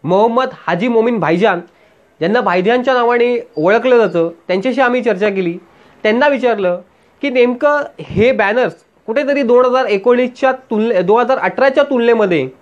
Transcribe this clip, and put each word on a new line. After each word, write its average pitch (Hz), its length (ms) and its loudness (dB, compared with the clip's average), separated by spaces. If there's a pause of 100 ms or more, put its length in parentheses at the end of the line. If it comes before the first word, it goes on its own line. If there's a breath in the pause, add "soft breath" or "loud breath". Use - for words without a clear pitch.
मोहम्मद 226 440 0 (200)
हाजी 180 200 -2
मोमीन 233 320 0
भाईजान, 175 400 0 (600 soft breath)
ज्यांना 208 220 0
भाईजानच्या 226 520 0
नावाने 240 540 0 (100)
ओळखलं 226 400 2
जातं, 170 320 0 (180)
त्यांच्याशी 226 340 -2
आम्ही 247 220 0
चर्चा 208 260 0
केली. 185 280 -4 (460 soft breath)
त्यांना 240 240 2
विचारलं 208 540 -2 (400 soft breath)
की 285 80 -2
नेमकं 247 500 2 (200)
हे 214 320 0
बॅनर्स 214 420 0 (340)
कुठेतरी 277 340 -2
दोन 247 240 4
हजार 247 200 0
एकोणीसच्या 247 680 0
तुलने-, 220 500 -2
दोन 214 200 2
हजार 247 160 0
अठराच्या 262 460 0
तुलनेमध्ये 226 680 0 (120)